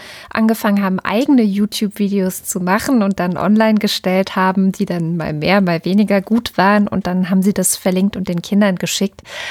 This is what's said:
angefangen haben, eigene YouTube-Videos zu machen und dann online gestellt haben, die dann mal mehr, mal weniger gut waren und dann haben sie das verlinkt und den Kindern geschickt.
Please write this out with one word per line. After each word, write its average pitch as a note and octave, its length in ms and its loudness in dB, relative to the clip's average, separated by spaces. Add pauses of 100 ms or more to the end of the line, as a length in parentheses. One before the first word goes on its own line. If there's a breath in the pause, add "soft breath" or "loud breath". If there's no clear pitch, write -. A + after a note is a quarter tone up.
(300 loud breath)
angefangen A3 520 0
haben, F#3+ 160 -2
eigene B3+ 440 2
YouTube-Videos G3+ 1040 -2
zu - 160 -6
machen G#3+ 420 0
und G3 180 0
dann F3+ 160 -2
online A3 380 2
gestellt F#3+ 600 0
haben, F#3+ 380 2
die G3 140 -4
dann E3+ 320 -4
mal D#3 160 -4
mehr, D#3 260 2
mal F3 240 0
weniger G3 380 2
gut A3+ 340 -2
waren G#3 320 4
und - 180 -4
dann F3+ 220 0
haben F#3 140 2
sie G3+ 100 2
das F#3 240 -2
verlinkt F#3+ 400 0
und F#3 120 -6
den F3 120 -4
Kindern G3 360 0
geschickt. - 460 -4 (280 loud breath)